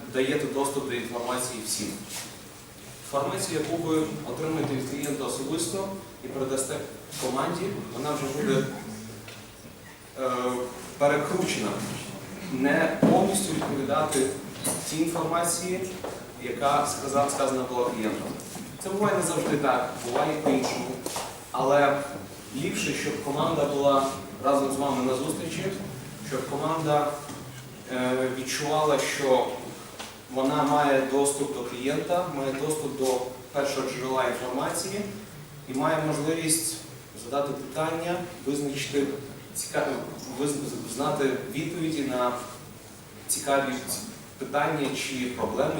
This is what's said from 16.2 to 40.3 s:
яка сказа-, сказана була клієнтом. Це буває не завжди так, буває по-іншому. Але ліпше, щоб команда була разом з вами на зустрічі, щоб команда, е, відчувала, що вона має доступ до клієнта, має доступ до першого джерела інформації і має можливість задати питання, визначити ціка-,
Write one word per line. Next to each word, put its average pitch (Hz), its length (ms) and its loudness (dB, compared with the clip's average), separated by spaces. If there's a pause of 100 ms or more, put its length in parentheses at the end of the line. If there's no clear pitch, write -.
яка 139 440 4
сказа-, 139 440 2
сказана 131 320 2
була 123 280 0
клієнтом. 107 380 -2 (540)
Це 196 80 -4
буває 196 260 4
не 185 60 2
завжди 160 340 2
так, 123 340 2 (160)
буває 139 260 2 (100)
по-іншому. 127 440 2 (640)
Але 139 520 6 (540)
ліпше, 151 460 0
щоб - 220 -2
команда 151 400 2
була 139 420 6 (380)
разом 139 280 4
з 139 40 0
вами 135 280 2
на 131 100 4
зустрічі, 160 500 -2 (640)
щоб - 220 -2
команда, 151 640 2 (800)
е, 127 360 2 (100)
відчувала, 147 600 2
що 127 480 4 (880)
вона 139 280 4
має 143 380 6
доступ 139 540 2
до 120 100 -4
клієнта, 143 640 0 (100)
має 135 160 0
доступ 139 460 -2
до 127 220 4 (320)
першого 135 360 0
джерела 127 360 0
інформації 131 760 -2 (680)
і 127 60 -4
має 156 220 4 (100)
можливість 156 720 2 (480)
задати 139 280 0
питання, 165 640 -2 (300)
визначити 143 580 0 (500)
ціка-, - 320 0 (540)